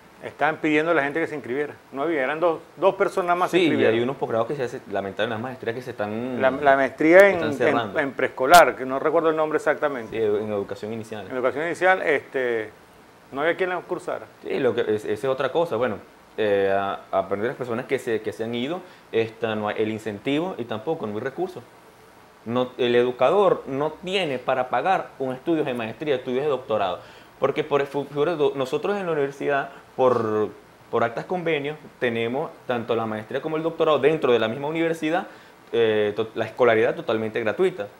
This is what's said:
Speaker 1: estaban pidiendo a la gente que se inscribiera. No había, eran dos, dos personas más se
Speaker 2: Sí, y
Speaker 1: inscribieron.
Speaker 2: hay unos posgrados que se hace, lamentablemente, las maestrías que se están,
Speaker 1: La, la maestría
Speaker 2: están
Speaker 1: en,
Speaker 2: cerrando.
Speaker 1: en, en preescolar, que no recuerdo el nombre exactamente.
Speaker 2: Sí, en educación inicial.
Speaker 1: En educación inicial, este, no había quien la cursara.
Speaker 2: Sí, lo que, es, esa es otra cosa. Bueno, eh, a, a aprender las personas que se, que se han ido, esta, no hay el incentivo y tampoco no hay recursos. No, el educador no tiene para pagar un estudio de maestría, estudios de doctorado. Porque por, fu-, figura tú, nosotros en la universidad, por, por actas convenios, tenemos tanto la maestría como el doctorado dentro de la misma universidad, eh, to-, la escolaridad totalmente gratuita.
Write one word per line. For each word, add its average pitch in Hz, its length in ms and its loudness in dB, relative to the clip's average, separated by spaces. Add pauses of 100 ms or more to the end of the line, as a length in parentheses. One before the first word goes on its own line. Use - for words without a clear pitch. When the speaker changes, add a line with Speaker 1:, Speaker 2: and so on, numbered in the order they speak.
(240)
Speaker 1:
estaban 151 320 0
pidiendo 156 360 2
a - 20 4
la 143 100 2
gente 143 160 -2
que 160 60 0
se 147 80 -8
inscribiera. 135 400 -6 (180)
No 131 100 -6
había, 156 220 0
eran 151 160 -2
dos, 160 200 2 (160)
dos 185 180 4
personas 180 420 0
más 180 140 0
se 170 80 2
Speaker 2:
Sí, 185 40 4
y 170 40 4
Speaker 1:
inscribieron. 120 280 4
Speaker 2:
hay 117 80 2
unos 135 140 -2
posgrados 117 320 -2
que 151 80 -4
se 135 60 -4
hace, 120 180 -6 (100)
lamentablemente, 98 380 -2
las 110 120 -4
maestrías 117 360 -6
que 127 60 -8
se 127 80 -12
están, 113 500 -4
Speaker 1:
La, 131 100 4
la 139 240 4
maestría 156 540 8
Speaker 2:
están 180 200 0
Speaker 1:
en, 147 60 -2
Speaker 2:
cerrando. 120 440 0
Speaker 1:
en, 139 100 -2
en 127 60 -8
preescolar, 131 640 6
que 131 100 -8
no 131 120 -4
recuerdo 160 300 2
el 160 80 2
nombre 156 220 0
exactamente. 135 580 -2
Speaker 2:
Sí, 113 80 0
en 107 260 0
educación 101 420 -6
inicial. 107 340 -10
Speaker 1:
En 131 100 -8
educación 127 300 -2
inicial, 185 360 2
este, 123 680 -2 (600)
no 135 120 -6
había 165 140 0
quien 185 120 -2
la 180 120 -4
cursara. 135 460 -8 (160)
Speaker 2:
Sí, - 160 -4
lo 120 160 2
que, 120 60 -2
es, 107 240 0
esa 107 80 -4
es 104 140 -6
otra 131 260 -2
cosa. 160 240 0
Bueno, 110 220 -2 (400)
eh, 98 360 2
a, 98 260 -2 (120)
a 92 60 2
aprender 98 300 -2
las 143 80 -6
personas 120 280 -6
que 131 140 -2
se, 113 240 -2
que 104 100 -6
se - 100 -8
han 117 120 -6
ido, 139 260 -4 (320)
esta, 113 420 -2
no 107 140 -2
hay - 100 -4
el 110 120 0
incentivo 135 680 -4
y 120 60 -6
tampoco 117 420 -6
no 104 80 -6
hay 107 60 -4
recursos. 135 420 -6 (840)
No, 123 320 0
el 120 180 2
educador 131 720 4
no 143 260 -4
tiene 180 460 -4
para 127 320 -2
pagar 160 480 0
un 131 160 -4
estudio 156 280 0
de 135 120 -2
maestría, 120 420 -4
estudios 127 280 -2
de 151 60 0
doctorado. 104 500 -2 (380)
Porque 135 260 0
por, 143 220 2
fu-, 143 200 -4
figura 151 300 0
tú, 139 200 2
nosotros 151 400 -2
en 196 80 -6
la 170 80 -2
universidad, 139 580 -2 (240)
por, 110 560 2 (400)
por 117 140 2
actas 139 200 -4
convenios, 156 520 -4 (220)
tenemos 120 520 -2 (160)
tanto 120 280 -2
la 113 100 0
maestría 110 380 -6
como 156 140 -4
el 160 60 -4
doctorado 160 360 2
dentro 147 340 4
de 117 60 6
la 110 100 2
misma 139 200 -4
universidad, 165 580 -2 (460)
eh, 107 440 2
to-, 110 180 -4
la 110 120 -2
escolaridad 117 480 4
totalmente 113 460 -2
gratuita. 107 480 -2 (120)